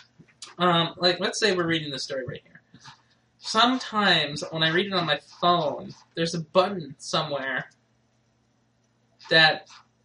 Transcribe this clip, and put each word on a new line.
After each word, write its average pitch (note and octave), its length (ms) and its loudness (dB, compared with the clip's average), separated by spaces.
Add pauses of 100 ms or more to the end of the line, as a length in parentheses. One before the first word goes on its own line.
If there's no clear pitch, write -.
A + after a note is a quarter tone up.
(560)
um, E3+ 400 2
like, F3+ 240 2
let's F3+ 180 -4
say G3+ 160 2
we're F3 120 0
reading D#3+ 240 -2
this B2+ 140 -8
story C3+ 220 -6
right - 160 -12
here. - 200 -20 (720)
Sometimes G#3 1040 0 (100)
when D#3+ 100 -2
I D#3+ 80 2
read F#3 160 0
it G3 80 -4
on F3 100 0
my C#3+ 160 0 (180)
phone, D#3+ 540 0 (220)
there's E3 200 -2
a E3+ 60 -4
button F3+ 560 -2
somewhere C3+ 720 -4 (1600)
that D#3+ 400 4 (360)